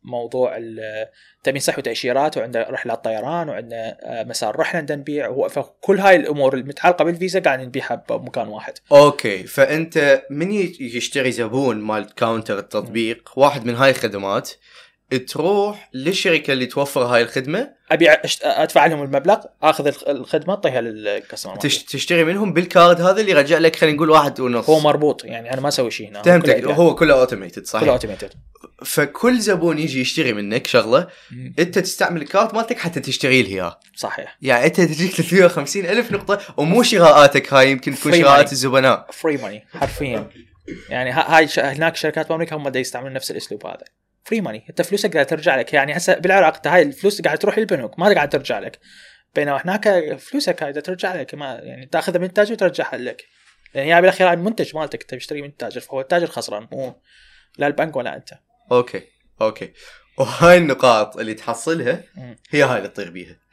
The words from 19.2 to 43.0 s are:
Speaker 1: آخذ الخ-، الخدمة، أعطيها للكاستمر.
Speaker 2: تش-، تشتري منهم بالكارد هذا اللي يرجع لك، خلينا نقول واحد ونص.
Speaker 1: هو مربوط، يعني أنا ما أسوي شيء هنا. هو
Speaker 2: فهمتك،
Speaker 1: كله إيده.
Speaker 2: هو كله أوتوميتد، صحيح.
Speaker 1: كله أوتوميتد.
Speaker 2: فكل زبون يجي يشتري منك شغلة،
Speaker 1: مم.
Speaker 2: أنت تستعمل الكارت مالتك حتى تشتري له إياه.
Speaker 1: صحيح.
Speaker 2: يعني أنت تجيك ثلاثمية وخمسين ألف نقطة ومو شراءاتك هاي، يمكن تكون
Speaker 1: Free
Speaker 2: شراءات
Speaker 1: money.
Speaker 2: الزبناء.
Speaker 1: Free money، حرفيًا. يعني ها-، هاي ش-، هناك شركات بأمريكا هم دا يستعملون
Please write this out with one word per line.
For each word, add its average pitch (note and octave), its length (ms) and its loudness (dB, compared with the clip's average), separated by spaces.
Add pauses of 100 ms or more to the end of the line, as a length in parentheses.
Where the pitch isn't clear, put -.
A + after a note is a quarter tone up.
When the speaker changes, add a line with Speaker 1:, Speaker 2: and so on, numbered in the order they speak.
Speaker 1:
آخذ D3 240 2
الخ-، - 220 -4
الخدمة، D3 460 -4
أعطيها C#3+ 260 -2
للكاستمر. G#2 760 -8
Speaker 2:
تش-، C3+ 280 -4
تشتري E3 400 0
منهم F#3+ 280 -2
بالكارد E3+ 480 6
هذا F#3+ 200 2
اللي G3+ 100 0
يرجع D3+ 280 4
لك، D#3+ 180 4
خلينا D#3 200 2
نقول D#3 140 0
واحد C#3+ 300 4
ونص. A#2+ 300 -2
Speaker 1:
هو D#3 100 6
مربوط، D3 440 0
يعني A#2 280 -10
أنا C3+ 80 -6
ما C#3+ 80 -2
أسوي C3 220 -2
شيء G#2+ 180 -12
هنا. G2+ 100 -16
هو G#2 40 -14
Speaker 2:
فهمتك، E3+ 240 6
Speaker 1:
كله C3 80 6
إيده. B2 180 -2
Speaker 2:
هو E3 220 4
كله D3 260 4
أوتوميتد، G2 460 -4
صحيح. A2+ 180 -2
Speaker 1:
كله C#3+ 80 4
أوتوميتد. G#2 400 -6 (520)
Speaker 2:
فكل A3+ 540 0
زبون F3 400 0
يجي C3+ 220 -4
يشتري B2+ 320 -2
منك G#2 340 -4
شغلة، B2 420 2 (220)
Speaker 1:
مم. B2+ 280 -16
Speaker 2:
أنت F3 200 0
تستعمل F3+ 440 -4
الكارت G#3 320 0
مالتك A3+ 240 -4
حتى E3+ 220 -6
تشتري C3 420 0
له F#2 60 -2
إياه. F#2 320 -8 (160)
Speaker 1:
صحيح. - 460 -12
Speaker 2:
يعني C3 240 2
أنت E3+ 140 2
تجيك E3 300 0
ثلاثمية F3+ 340 2
وخمسين E3+ 420 0
ألف A3+ 260 -2
نقطة G3+ 440 -4
ومو F3 260 2
شراءاتك D3 720 6
هاي، C3+ 180 6
يمكن C3+ 240 -2
تكون D3 180 0
Speaker 1:
Free F3 40 6
Speaker 2:
شراءات C#3+ 320 8
Speaker 1:
money. C#3 40 -8
Speaker 2:
الزبناء. C3 580 2
Speaker 1:
Free D3+ 280 -4
money، G#2+ 400 -14
حرفيًا. B2 520 -6 (580)
يعني B2+ 220 -4
ها-، D#3+ 260 2
هاي D#3+ 120 6
ش-، - 100 -4
هناك D3+ 380 -2
شركات D#3 320 -4
بأمريكا E3 280 -4
هم C#3+ 120 -6
دا C3 120 -4
يستعملون C3 320 -10